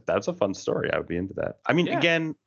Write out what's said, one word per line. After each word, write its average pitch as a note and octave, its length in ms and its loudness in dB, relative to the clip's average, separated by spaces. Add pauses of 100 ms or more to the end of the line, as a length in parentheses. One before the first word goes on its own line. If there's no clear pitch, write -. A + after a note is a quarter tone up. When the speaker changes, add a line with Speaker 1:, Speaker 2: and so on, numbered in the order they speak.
Speaker 1:
that's F#2+ 240 0
a F3 40 -2
fun G2+ 200 0
story. - 380 -2
I - 60 2
would - 120 -4
be E2+ 80 -2
into F#2 180 -4
that. - 300 -4
I - 80 2
mean, E3+ 140 4
Speaker 2:
Yeah. F4 120 0
Speaker 1:
again, E3 360 2 (120)